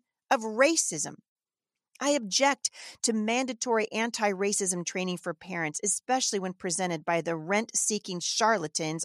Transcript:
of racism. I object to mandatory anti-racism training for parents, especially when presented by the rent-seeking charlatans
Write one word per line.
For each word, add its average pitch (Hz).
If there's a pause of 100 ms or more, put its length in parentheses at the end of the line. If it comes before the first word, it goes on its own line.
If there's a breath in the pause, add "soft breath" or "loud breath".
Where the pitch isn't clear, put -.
(320)
of 262
racism. 220 (840)
I 285
object 262 (340 loud breath)
to 233
mandatory 226
anti-racism 202
training 180
for 170
parents, 170
especially 240
when 185
presented 175
by 170
the 165
rent-seeking 190
charlatans 165